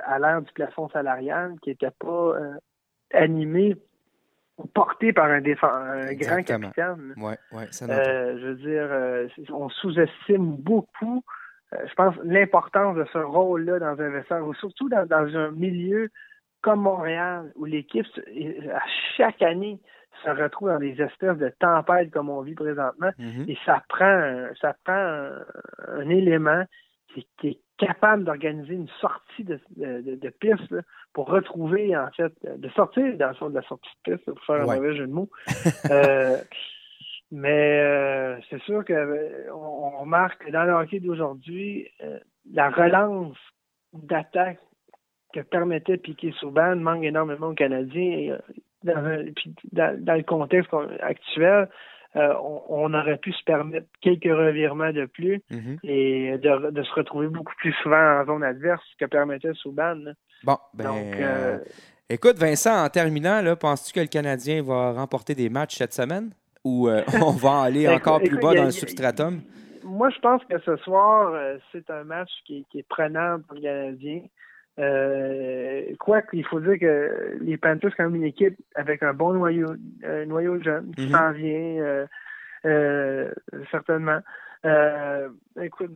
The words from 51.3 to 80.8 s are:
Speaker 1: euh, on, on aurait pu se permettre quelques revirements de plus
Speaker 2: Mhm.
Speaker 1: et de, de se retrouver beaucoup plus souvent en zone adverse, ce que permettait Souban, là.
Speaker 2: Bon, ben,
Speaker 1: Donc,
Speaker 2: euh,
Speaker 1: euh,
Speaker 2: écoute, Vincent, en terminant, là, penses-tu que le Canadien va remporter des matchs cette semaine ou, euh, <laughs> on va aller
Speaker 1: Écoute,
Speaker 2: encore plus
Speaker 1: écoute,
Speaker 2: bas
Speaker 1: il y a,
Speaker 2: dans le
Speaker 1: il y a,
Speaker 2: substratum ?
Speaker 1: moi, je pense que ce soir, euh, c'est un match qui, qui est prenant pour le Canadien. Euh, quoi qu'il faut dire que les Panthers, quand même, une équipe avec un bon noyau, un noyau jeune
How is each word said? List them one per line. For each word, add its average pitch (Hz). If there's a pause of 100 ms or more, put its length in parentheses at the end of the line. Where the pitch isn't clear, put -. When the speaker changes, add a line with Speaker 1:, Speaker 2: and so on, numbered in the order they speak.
Speaker 1:
euh, 147 (100)
on, 147
on 156
aurait 151
pu 190
se -
permettre 160 (140)
quelques 180
revirements 156
de 147
plus 180
Speaker 2:
Mhm. 120
Speaker 1:
et 131
de, 143
de 147
se 135
retrouver 151
beaucoup 160
plus 165 (100)
souvent 151
en 139
zone 151
adverse, 143 (100)
ce -
que 131
permettait 143
Souban, 156
là. 147 (320)
Speaker 2:
Bon, 135 (160)
ben, 113
Speaker 1:
Donc, 107
Speaker 2:
euh, 131
Speaker 1:
euh, - (500)
Speaker 2:
écoute, 202
Vincent, 165
en 143
terminant, 165
là, 170
penses-tu 147
que 185
le 160
Canadien 147
va 127
remporter 131
des 120
matchs 139
cette 123
semaine 175 (340)
ou, 123
euh, 110
<laughs> 165
on 147
va 135
aller 135
Speaker 1:
Écoute, 151
Speaker 2:
encore 156
plus 175
Speaker 1:
écoute, 143
Speaker 2:
bas 156
Speaker 1:
il -
y 175
a, -
Speaker 2:
dans 139
le -
Speaker 1:
il -
y -
a, -
Speaker 2:
substratum ? 147 (440)
Speaker 1:
moi, 202
je 254
pense 247
que 175
ce 165
soir, 196
euh, 139 (140)
c'est 170
un 151
match 165 (160)
qui, 143
qui 151
est 139
prenant 165
pour 147
le 147
Canadien. 139 (580)
Euh, 135 (160)
quoi 208
qu'il 170
faut 165
dire 185
que 147
les 160
Panthers, 160
quand 170
même, 170
une 165
équipe 190 (180)
avec 147
un 143
bon 160
noyau, 170 (300)
un 151
noyau 170
jeune 160